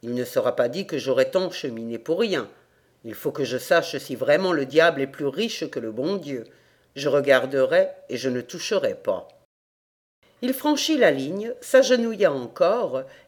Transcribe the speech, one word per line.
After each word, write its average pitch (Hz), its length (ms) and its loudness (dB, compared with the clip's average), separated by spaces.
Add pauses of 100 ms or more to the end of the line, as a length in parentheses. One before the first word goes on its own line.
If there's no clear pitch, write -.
il 120 120 -8
ne 123 100 -2
sera 120 320 0
pas 123 120 2
dit 196 180 -4
que 156 120 -6
j'aurais 131 320 2
tant 185 200 0
cheminé 117 480 -8
pour 160 220 -4
rien. 175 280 0 (560)
Il 165 100 -12
faut - 180 -6
que 147 120 -4
je 123 140 -4
sache 165 400 0
si 131 180 -8
vraiment 151 360 2
le 147 140 0
diable 156 340 4
est 135 60 0
plus 139 200 -8
riche 165 440 -4
que - 100 -8
le 113 120 -8
bon 139 240 -4
Dieu. 139 280 -8 (520)
Je 139 120 -4
regarderai 135 800 4 (200)
et 127 80 -8
je 127 120 -4
ne 123 120 -2
toucherai 147 540 -4
pas. 92 340 -4 (1120)
Il 254 100 -2
franchit 294 460 0
la 220 120 6
ligne, 170 500 -4
s'agenouilla 233 720 4
encore 139 720 0 (240)